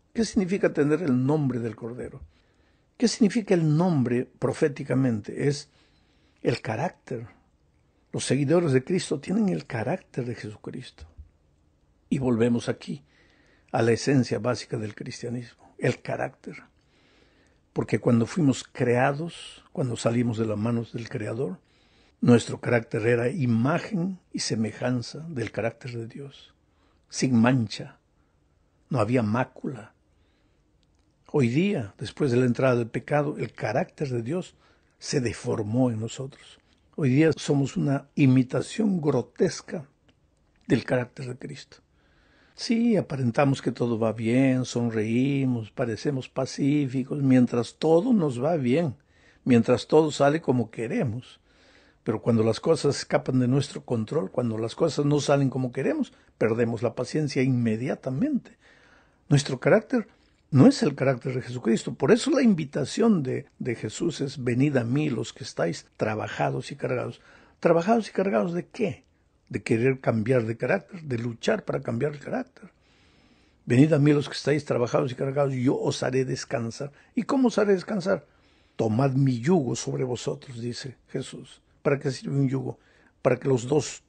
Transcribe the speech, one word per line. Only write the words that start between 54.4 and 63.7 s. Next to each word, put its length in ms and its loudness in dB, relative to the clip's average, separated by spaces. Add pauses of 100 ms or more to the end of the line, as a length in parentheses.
las 160 -4
cosas 280 0
no 160 4
salen 300 2
como 220 -4
queremos, 420 -2 (240)
perdemos 460 0
la 100 0
paciencia 480 -2
inmediatamente. 1160 -2 (720)
Nuestro 300 2
carácter 480 2 (440)
no 160 10
es 160 4
el 100 2
carácter 400 -2
de 80 -4
Jesucristo. 540 -2
Por 160 2
eso 180 2
la 140 2
invitación 800 2
de, 240 -4 (100)
de 160 -4